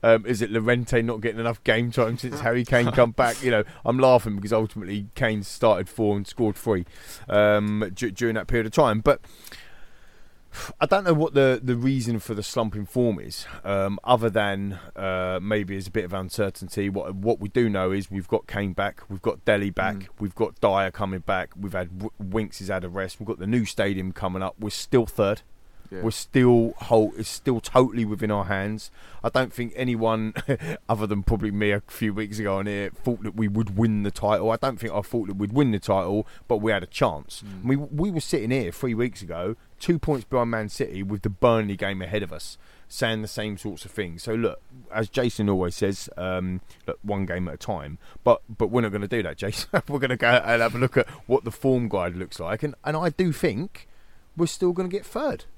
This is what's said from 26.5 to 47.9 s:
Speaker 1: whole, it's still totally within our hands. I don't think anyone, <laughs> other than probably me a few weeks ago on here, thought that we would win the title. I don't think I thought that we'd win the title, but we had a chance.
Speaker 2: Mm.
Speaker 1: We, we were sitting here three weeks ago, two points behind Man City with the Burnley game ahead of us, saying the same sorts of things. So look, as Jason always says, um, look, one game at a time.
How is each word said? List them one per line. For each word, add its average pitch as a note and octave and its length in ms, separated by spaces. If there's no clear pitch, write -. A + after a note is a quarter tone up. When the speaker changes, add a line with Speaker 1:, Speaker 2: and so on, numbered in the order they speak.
Speaker 1:
whole, A2 380
it's G#2+ 120
still A#2+ 320
totally A#2+ 440
within G#2 280
our G2+ 140
hands. G2+ 440
I A#2 60
don't B2+ 240
think A#2+ 240
anyone, A2+ 580
<laughs> D#3 400
other A2 180
than G2+ 160
probably G#2 300
me G#2 180
a G2+ 160
few G#2+ 260
weeks G#2 280
ago G2 180
on G2+ 80
here, G2+ 240
thought A#2+ 320
that G#2 140
we A2 100
would G2+ 300
win A2 260
the G2+ 80
title. G#2 400
I A2+ 60
don't A#2+ 240
think A2+ 120
I G#2 100
thought G#2+ 260
that G2 80
we'd G2+ 160
win C3+ 180
the G#2 80
title, G2 480
but A#2 80
we G#2+ 160
had G2 100
a F2+ 40
chance. - 600
Speaker 2:
Mm. F#2+ 220
Speaker 1:
We, C#3 80
we D3+ 340
were E3 100
sitting A#2+ 300
here A#2+ 220
three B2 220
weeks A#2 280
ago, F2 320
two E3+ 220
points C#3 240
behind A#2+ 260
Man A2 200
City G2 340
with G2+ 180
the G#2+ 80
Burnley G#2+ 460
game G2 260
ahead G2+ 220
of E2 80
us, - 260
saying A2+ 340
the G#2 60
same G#2+ 280
sorts G2 280
of G2+ 80
things. F2 320
So A2 100
look, A2+ 260
as G#2+ 180
Jason A#2 400
always F2+ 280
says, G2 400
um, F#2 460
look, - 140
one G2 240
game F2+ 200
at D2 80
a D2 40
time. D#2 400